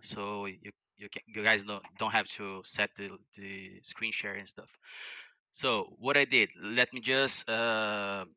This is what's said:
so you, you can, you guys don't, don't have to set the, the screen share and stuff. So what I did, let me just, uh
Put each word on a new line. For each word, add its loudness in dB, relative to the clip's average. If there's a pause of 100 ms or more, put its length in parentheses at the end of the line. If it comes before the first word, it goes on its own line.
so -4
you, -10 (260)
you -18
can, -10
you -6
guys 4
don't, -6 (140)
don't 0
have 2
to -8
set -2
the, -8 (280)
the -10 (120)
screen -6
share -4
and -8
stuff. -14 (840)
So 0
what 2
I 8
did, 6 (120)
let 2
me -8
just, 2
uh 0 (120)